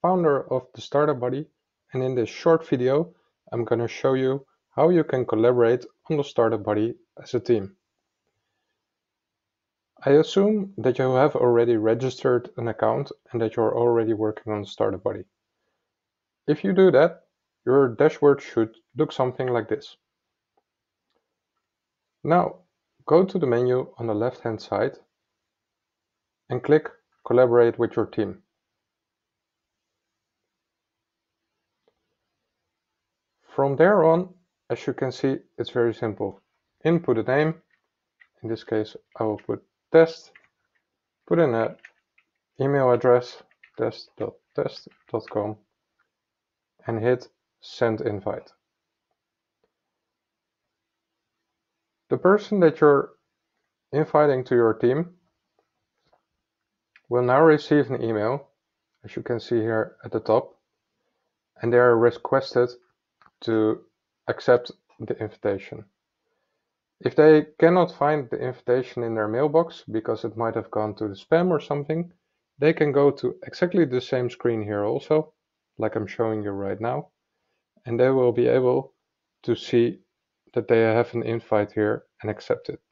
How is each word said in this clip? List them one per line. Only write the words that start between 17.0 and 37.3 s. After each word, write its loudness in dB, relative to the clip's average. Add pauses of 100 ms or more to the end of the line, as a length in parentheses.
your 4
dashboard 2
should -4 (180)
look -4
something -4
like -2
this. -10 (2250)
Now, 0 (460)
go 4
to -8
the -2
menu -2
on -8
the -4
left-hand -6
side -4 (1500)
and -6
click 2 (380)
Collaborate 4
with -2
your -2
team. -6 (4000)
From -2
there 4
on, 2 (400)
as -6
you -4
can -6
see, -4 (180)
it's -8
very 0
simple. -8 (440)
Input 0
a -2
name, 0 (840)